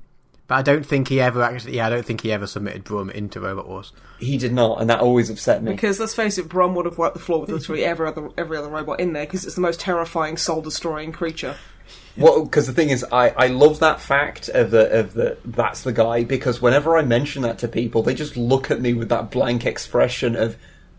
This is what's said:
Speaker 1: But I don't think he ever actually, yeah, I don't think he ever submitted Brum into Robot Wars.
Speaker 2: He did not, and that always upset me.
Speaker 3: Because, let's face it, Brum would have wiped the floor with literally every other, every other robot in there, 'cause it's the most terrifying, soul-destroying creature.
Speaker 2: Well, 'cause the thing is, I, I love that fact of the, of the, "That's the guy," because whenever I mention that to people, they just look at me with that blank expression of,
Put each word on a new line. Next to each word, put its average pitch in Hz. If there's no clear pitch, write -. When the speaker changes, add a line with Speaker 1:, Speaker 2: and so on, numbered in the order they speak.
Speaker 1:
But 127
I 131
don't 143
think 135
he 131
ever 123
actually, 120
yeah, 113
I -
don't 120
think 110
he 110
ever 104
submitted 98
Brum 101
into 104
Robot 98
Wars. 92
Speaker 2:
He 131
did 120
not, 117
and 113
that 117
always 123
upset 117
me. 110
Speaker 3:
Because, 196
let's 220
face 214
it, 165
Brum 180
would 175
have 170
wiped -
the 165
floor 165
with 143
literally 156
every 170
other, 151
every 160
other 147
robot 151
in 175
there, 147
'cause 180
it's -
the 180
most 170
terrifying, 165
soul-destroying 156
creature. 160
Speaker 2:
Well, 151
'cause 139
the 123
thing 151
is, 123
I, 123
I 127
love 143
that 160
fact -
of 120
the, 110
of 101
the, 113
"That's 113
the 131
guy," 117
because 123
whenever 147
I 156
mention 135
that 113
to 123
people, 117
they 127
just 147
look 127
at 123
me 123
with 113
that 113
blank 123
expression 123
of, 110